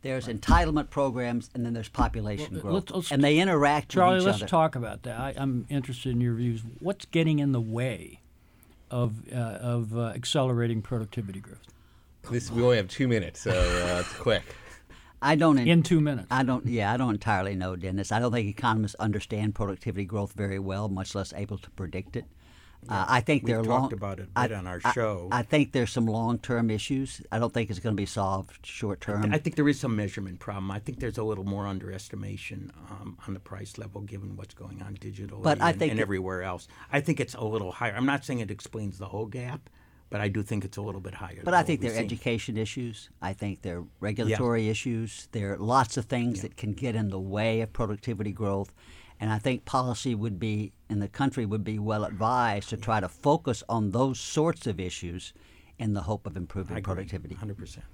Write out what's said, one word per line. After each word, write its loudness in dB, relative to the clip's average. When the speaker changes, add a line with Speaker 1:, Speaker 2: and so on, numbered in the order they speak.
Speaker 1:
there's -4
Speaker 2:
Right. -2
Speaker 1:
entitlement 4
programs, 0
and -4
then -2
there's -6
population -2
Speaker 3:
Well, -6
Speaker 1:
growth. 0
Speaker 3:
let's, 0
let's -2
Speaker 1:
And 6
they 8
interact 4
with -4
Speaker 3:
Charlie, 8
Speaker 1:
each 4
Speaker 3:
let's 4
Speaker 1:
other. -4
Speaker 3:
talk 4
about -6
that. -6
I, -4
I'm 0
interested -2
in 4
your 2
views. 0
What's -4
getting 4
in 4
the 4
way -4
of, 0
uh, -8
of, -2
uh, -2
accelerating 2
productivity -4
growth? -18
Speaker 4:
This, -2
we 4
only 8
have 2
two 0
minutes, 2
so, 0
uh, 4
it's -4
quick. 2
Speaker 1:
I 6
don't 8
en-, 4
Speaker 3:
In 8
two 6
minutes. 2
Speaker 1:
I 4
don't. 2
Yeah, 2
I 2
don't 2
entirely 2
know, -2
Dennis. -2
I 4
don't 2
think 2
economists 2
understand -2
productivity -4
growth -4
very -2
well, -4
much -4
less -4
able -6
to -12
predict -8
it. -4
Uh, -4
Speaker 2:
Yeah, 0
Speaker 1:
I 8
think 2
Speaker 2:
we've 0
Speaker 1:
there 4
are 2
Speaker 2:
talked 2
Speaker 1:
long, -6
Speaker 2:
about -6
it -12
a 2
Speaker 1:
I, 4
Speaker 2:
bit -2
on -4
our -6
Speaker 1:
I, 2
Speaker 2:
show. 0
Speaker 1:
I 2
think 4
there's 2
some 2
long-term 2
issues. -2
I 2
don't 2
think 0
it's -4
gonna 0
be 0
solved -2
short-term. -4
Speaker 2:
I, 2
th-, 2
I 4
think -2
there 4
is 4
some -2
measurement -4
problem. -6
I -4
think -10
there's -4
a -2
little -2
more -2
underestimation, -8
um, -12
on -6
the -8
price -12
level -10
given -10
what's -14
going -14
on -10
digitally -10
Speaker 1:
But 2
I 4
Speaker 2:
and, -2
Speaker 1:
think 2
Speaker 2:
and 0
Speaker 1:
it 4
Speaker 2:
everywhere -2
else. -8
I 2
think 0
it's -2
a -6
little -2
higher. -4
I'm -2
not 0
saying -4
it -6
explains -8
the -10
whole -6
gap, -10
but -2
I 2
do 0
think -2
it's -8
a -6
little -6
bit -10
higher -12
Speaker 1:
But -10
Speaker 2:
than 2
Speaker 1:
I 8
Speaker 2:
what 4
Speaker 1:
think 2
Speaker 2:
we've 0
Speaker 1:
there -2
are 0
Speaker 2:
seen. 0
Speaker 1:
education -2
issues. -6
I -4
think -6
there -6
are -8
Speaker 2:
Yeah. -12
Speaker 1:
regulatory 2
issues. -4
There -2
are -4
lots 2
of -2
things 0
Speaker 2:
Yeah. -6
Speaker 1:
that -10
can -4
get -2
in 0
the -4
way 0
of -4
productivity -2
growth. -2
And 0
I 2
think -2
policy 0
would -4
be, -2
and 0
the -2
country 0
would -2
be -4
well 0
advised 0
to -4
try 2
to -2
focus 2
on 2
those 2
sorts 0
of -2
issues -6
in 0
the 0
hope -4
of -8
improving -6
Speaker 2:
I -4
agree. -2
Speaker 1:
productivity. -8
Speaker 2:
Hundred -8
percent. -14